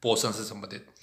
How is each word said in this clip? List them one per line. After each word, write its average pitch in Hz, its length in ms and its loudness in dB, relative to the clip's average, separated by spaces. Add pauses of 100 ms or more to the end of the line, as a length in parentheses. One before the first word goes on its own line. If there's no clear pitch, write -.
पोषण 113 300 4
से 104 120 -6
संबंधित। 101 420 -10 (160)